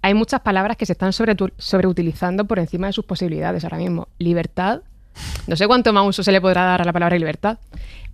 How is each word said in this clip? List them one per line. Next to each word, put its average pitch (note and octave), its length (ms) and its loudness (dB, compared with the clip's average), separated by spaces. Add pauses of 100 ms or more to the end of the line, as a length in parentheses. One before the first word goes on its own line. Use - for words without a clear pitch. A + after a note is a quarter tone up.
hay G3 100 4
muchas A3+ 280 2
palabras G3+ 360 0
que - 80 -6
se F#3 80 -2
están F#3+ 200 0
sobretu-, G#3 440 0
sobreutilizando F3+ 880 0
por G#3 140 -2
encima F3 300 -2
de G3+ 40 -4
sus G#3 140 -6
posibilidades E3 580 -4
ahora E3 140 -8
mismo. E3+ 300 -4 (100)
Libertad. F3 640 -2 (640)
No E3 100 -2
sé F#3 100 2
cuánto A#3+ 280 4
más G3+ 120 6
uso G3 160 -2
se G3 100 4
le F#3+ 100 6
podrá F3+ 220 4
dar F3+ 180 2
a - 20 0
la E3+ 80 0
palabra F3 240 2
libertad. E3+ 420 -2 (560)